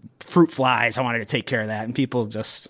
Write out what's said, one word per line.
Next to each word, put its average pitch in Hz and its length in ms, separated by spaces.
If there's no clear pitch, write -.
fruit 165 240
flies, 120 460
I 131 60
wanted 117 160
to 104 60
take 120 200
care 117 160
of 107 60
that, 110 180
and 117 80
people 123 320
just, - 440